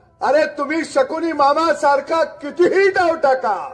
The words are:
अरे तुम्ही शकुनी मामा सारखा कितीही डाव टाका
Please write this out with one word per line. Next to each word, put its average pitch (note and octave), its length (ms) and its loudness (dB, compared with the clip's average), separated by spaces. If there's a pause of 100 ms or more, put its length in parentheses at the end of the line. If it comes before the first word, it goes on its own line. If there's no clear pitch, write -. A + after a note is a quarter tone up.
(200)
अरे C#4+ 240 2 (140)
तुम्ही D4 260 -4
शकुनी D#4+ 480 -2
मामा D4 420 2
सारखा D4 500 0
कितीही F4+ 680 0
डाव F4 240 0
टाका B3+ 420 0 (180)